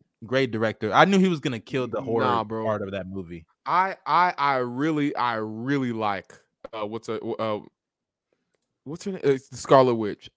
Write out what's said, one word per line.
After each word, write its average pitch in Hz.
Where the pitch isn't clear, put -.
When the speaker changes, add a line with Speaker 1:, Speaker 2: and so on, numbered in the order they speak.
Speaker 1:
Great 127
director. 110
I 135
knew 190
he 190
was 165
gonna 123
kill 127
the 110
Speaker 2:
N-, 101
Speaker 1:
horror 113
Speaker 2:
nah, 120
bro. 110
Speaker 1:
part 107
of 98
that 95
movie. 87
Speaker 2:
I, 180
I, 170
I 143
really, 143
I 120
really 117
like, 104
uh, 107
what's 110
a, 113
w-, 113
uh, 107
what's 147
her 202
name? 185
It's 135
the 127
Scarlet 131
Witch. 107